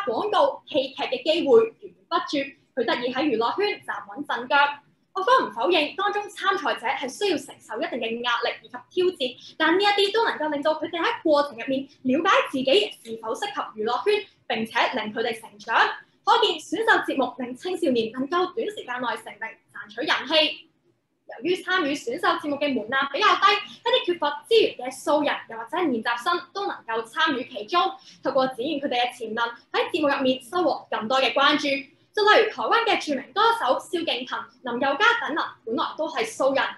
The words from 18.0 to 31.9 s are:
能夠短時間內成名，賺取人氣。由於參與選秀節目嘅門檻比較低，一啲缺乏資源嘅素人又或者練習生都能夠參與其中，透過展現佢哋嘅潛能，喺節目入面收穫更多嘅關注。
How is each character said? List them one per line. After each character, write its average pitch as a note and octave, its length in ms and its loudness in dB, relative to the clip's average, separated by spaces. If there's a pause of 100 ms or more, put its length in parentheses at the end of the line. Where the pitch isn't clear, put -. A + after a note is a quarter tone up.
能 C4 160 -6
夠 F4+ 260 0
短 A3+ 140 -4
時 G#3 160 -10
間 B3 160 -8
內 A#3 160 -4
成 A3+ 240 -14
名， E3+ 100 -8 (240)
賺 - 180 -16
取 A#3+ 140 -10
人 C4+ 220 0
氣。 D#4 420 2 (600)
由 - 140 -14
於 F4 100 2
參 F4+ 300 0
與 C#4+ 100 0
選 C#4+ 260 -6
秀 G4 60 0 (140)
節 D#4 80 -6
目 C#4+ 80 -2
嘅 C#4+ 180 -2
門 G#3+ 160 -4
檻 C4+ 220 -2
比 E4 80 -4
較 G#4 160 4
低， G4+ 180 4 (320)
一 A#4+ 160 2
啲 - 40 -6
缺 F4 120 0
乏 D4 120 0 (180)
資 A4 180 6
源 - 100 -4
嘅 B3+ 140 -8
素 D4 320 0
人 C#4 100 0 (160)
又 A3+ 80 -12
或 A3+ 60 -10
者 C4 140 -8
練 C4+ 260 0
習 A#3+ 220 -4
生 F4 180 0 (100)
都 G4+ 140 -6
能 D#4 180 -6
夠 A3+ 200 -4
參 D#4 320 0
與 B3 120 -8
其 G#3 180 -12
中， F4 140 2 (400)
透 C4+ 120 -2
過 C4 160 4
展 C4 80 -6
現 A#3 100 -4 (140)
佢 C#4+ 60 -6
哋 B3 200 0
嘅 - 80 -6
潛 A3 180 -10
能， A#3 120 0 (260)
喺 A#4+ 220 0
節 E4+ 100 -2
目 C#4+ 60 2
入 C4+ 160 0
面 C4 180 2
收 - 160 -4
穫 D4+ 320 0
更 G#3+ 160 -4
多 C4 140 2
嘅 A#3 120 2
關 D4 240 4
注。 D4 120 -2 (440)